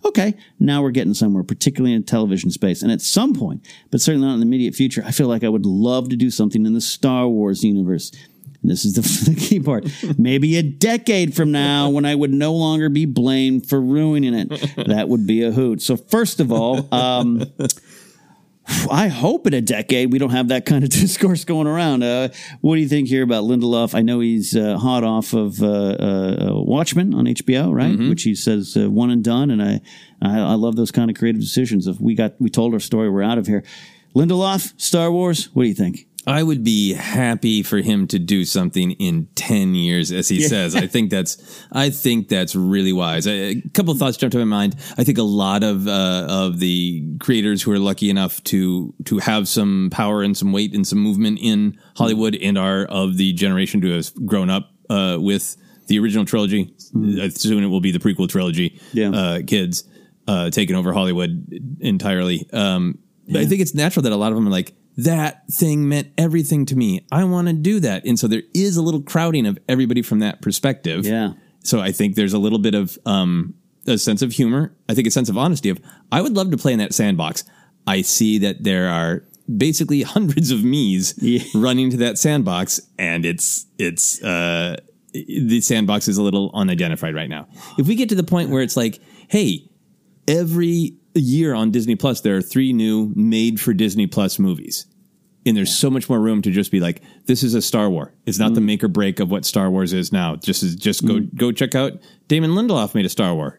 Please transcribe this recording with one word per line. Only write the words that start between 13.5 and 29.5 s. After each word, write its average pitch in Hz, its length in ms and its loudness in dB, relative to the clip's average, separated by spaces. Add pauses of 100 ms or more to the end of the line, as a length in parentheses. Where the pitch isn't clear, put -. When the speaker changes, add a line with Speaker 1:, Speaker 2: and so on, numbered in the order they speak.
Speaker 1:
for 139 140 2
ruining 143 540 2
it." 110 140 -2 (380)
That 104 220 0
would 113 180 2
be 110 160 2
a 117 80 0
hoot. 120 300 0
So 123 160 -2
first - 420 -2
of 131 120 2
all, 123 420 0
um, 123 500 0 (1500)
I 196 160 2
hope 170 400 0
in 151 60 2
a 123 80 2
decade 120 500 0
we 131 80 2
don't 135 120 0
have 127 180 0
that 127 160 0
kind 143 180 4
of 139 60 0
<laughs> 208 120 2
discourse 185 440 2
going 156 220 0
around. 151 360 0
Uh, 123 260 0 (300)
what 156 160 4
do 160 60 2
you 147 80 0
think 143 180 0
here 131 160 2
about 113 220 2
Lindelof? 117 500 2
I 113 60 2
know 120 180 2
he's, 113 380 0
uh, 104 200 0
hot 123 280 0
off 110 280 -2
of, 104 300 0
uh, 107 40 2
uh, 98 840 0
Watchmen 160 600 0
on 120 140 2
H 120 180 -2
B 127 120 2
O, 135 140 0
right? 123 220 2
Speaker 2:
Mm-hmm. - 160 0
Speaker 1:
Which 165 140 0
he 107 120 0
says, 104 400 -2
uh, 104 140 2
one 117 200 2
and 120 140 2
done. 123 280 2